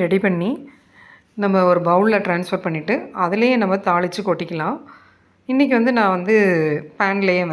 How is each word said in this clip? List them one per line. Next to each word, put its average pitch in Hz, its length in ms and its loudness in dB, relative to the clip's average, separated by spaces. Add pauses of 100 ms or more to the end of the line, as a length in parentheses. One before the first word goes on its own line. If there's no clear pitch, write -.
ரெடி 190 220 2
பண்ணி 180 240 0 (960)
நம்ம 190 260 2
ஒரு 175 100 4 (100)
பவுலில் 202 360 2
ட்ரான்ஸ்ஃபர் 180 400 -4
பண்ணிவிட்டு 160 300 -2 (300)
அதிலேயே 226 360 2
நம்ம 196 160 0 (120)
தாளித்து 180 380 -2
கொட்டிக்கலாம். 170 500 -4 (760)
இன்றைக்கி 262 260 2
வந்து 233 220 2
நான் 190 180 2
வந்து 185 180 0 (640)
பேன்லேயே 196 540 0